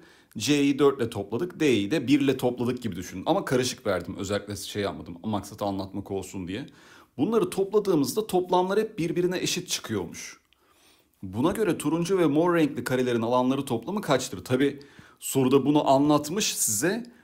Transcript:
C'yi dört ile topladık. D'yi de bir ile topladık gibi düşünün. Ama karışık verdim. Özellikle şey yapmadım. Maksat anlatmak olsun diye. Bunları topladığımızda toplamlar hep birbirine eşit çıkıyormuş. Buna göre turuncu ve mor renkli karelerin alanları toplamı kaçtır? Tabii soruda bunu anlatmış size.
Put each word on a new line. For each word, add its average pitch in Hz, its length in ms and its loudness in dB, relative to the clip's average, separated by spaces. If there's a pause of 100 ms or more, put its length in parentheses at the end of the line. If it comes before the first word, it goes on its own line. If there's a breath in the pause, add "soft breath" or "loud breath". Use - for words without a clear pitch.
(380 soft breath)
C'yi 139 420 2
dört 135 220 4
ile 113 80 -2
topladık. 120 500 -4
D'yi 113 320 2
de 143 160 -2
bir 139 140 4
ile 135 160 2
topladık 123 440 -2
gibi 98 140 -6
düşünün. 92 300 -10
Ama - 200 0
karışık 127 420 -2
verdim. 92 300 -4
Özellikle 101 380 -6
şey - 260 -8
yapmadım. 87 420 -8
Maksat 104 380 -6
anlatmak 98 500 -6
olsun 95 360 -6
diye. 107 180 -8 (520 loud breath)
Bunları 180 320 2
topladığımızda 196 800 0
toplamlar 180 520 2
hep 220 200 -2
birbirine 170 400 0
eşit - 300 -4
çıkıyormuş. - 680 -8 (840 soft breath)
Buna 110 280 0
göre 208 260 0
turuncu 170 400 0
ve 170 80 4
mor 160 300 4
renkli 147 280 2
karelerin 123 380 0
alanları 127 440 2
toplamı 165 360 -4
kaçtır? 127 420 0
Tabii 139 360 0 (400 loud breath)
soruda 135 460 2
bunu 147 240 4
anlatmış 147 680 2
size. 165 680 -2